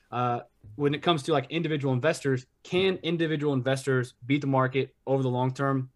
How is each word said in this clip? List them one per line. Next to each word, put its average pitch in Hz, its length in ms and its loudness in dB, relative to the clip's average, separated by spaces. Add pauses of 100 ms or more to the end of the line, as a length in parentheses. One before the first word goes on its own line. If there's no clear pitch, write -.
(100)
uh, 120 300 -2 (360)
when 143 180 0
it 147 80 -6
comes 165 220 2
to, 165 80 -2
like, 139 180 0
individual 151 420 -2
investors, 131 540 0 (160)
can 185 400 0
individual 156 500 0
investors 131 640 0 (100)
beat 135 160 2
the 143 60 -4
market 131 500 0 (100)
over 135 160 2
the 131 60 0
long 127 240 0
term? 135 440 -2